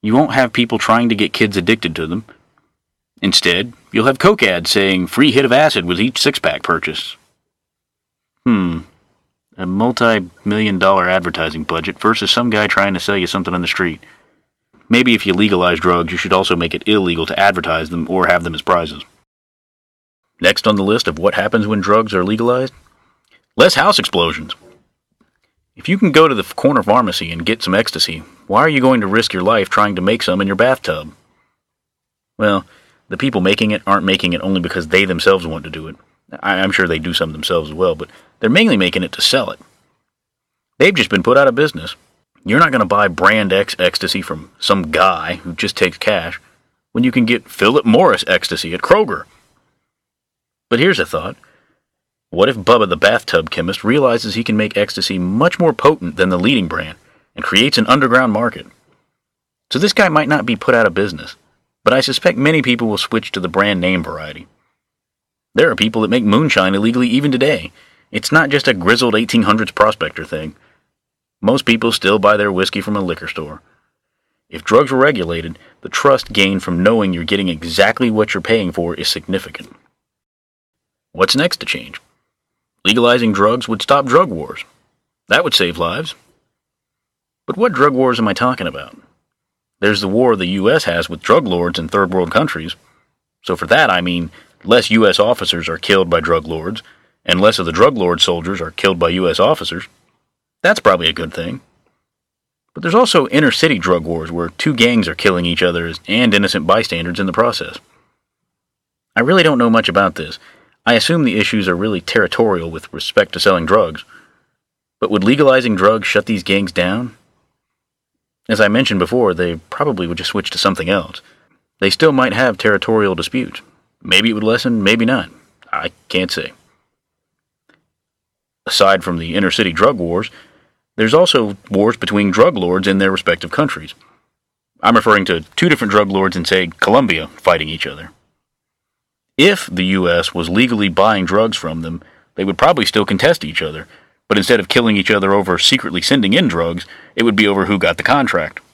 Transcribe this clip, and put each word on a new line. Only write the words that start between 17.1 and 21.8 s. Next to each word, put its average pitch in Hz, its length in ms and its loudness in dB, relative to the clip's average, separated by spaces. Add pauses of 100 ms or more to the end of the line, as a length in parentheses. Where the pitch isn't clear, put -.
to - 120 -6
advertise 82 520 0
them 85 180 -6
or 90 200 0
have 87 160 2
them 82 100 -6
as 78 80 -10
prizes. 80 400 -2 (1400)
Next 98 280 0
on 107 80 2
the 98 80 -2
list 107 240 0
of 80 100 -6
what 95 160 2
happens 104 320 0
when 107 140 -2